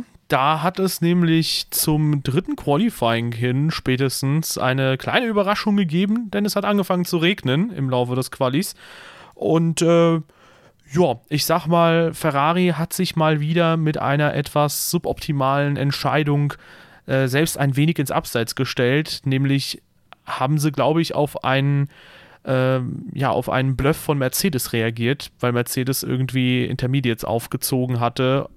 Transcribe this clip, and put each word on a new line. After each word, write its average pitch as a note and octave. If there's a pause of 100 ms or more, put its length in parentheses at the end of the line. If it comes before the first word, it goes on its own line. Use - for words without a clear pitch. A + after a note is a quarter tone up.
(280)
da D3
hat F3+
es F#3+
nämlich E3+
zum D3+
dritten F#3
Qualifying A#2+
hin B2
spätestens C#3
eine C3
kleine -
Überraschung G#3
gegeben, G3+
denn G3+
es G3+
hat G3+
angefangen F#3+
zu F3
regnen E3+
im C3+
Laufe B2
des B2+
Qualis. C3+ (600)
Und, E3
äh, E3 (720)
ja, D#3
ich D3+
sag E3
mal, E3
Ferrari D#3+
hat D#3+
sich -
mal D#3
wieder E3
mit D#3
einer C#3+
etwas D3
suboptimalen C#3+
Entscheidung, C#3+ (520)
äh, C3+
selbst C#3+
ein C#3
wenig D3+
ins C#3
Abseits -
gestellt. C3
Nämlich C3+ (420)
haben C#3+
sie, D3+
glaub C#3
ich, E3
auf -
einen, C#3+ (560)
ähm, C3
ja, C3
auf -
einen C3
Bluff C#3+
von D3
Mercedes C3+
reagiert, A#2 (100)
weil B2
Mercedes B2
irgendwie B2+
Intermediates B2+
aufgezogen B2+
hatte, C3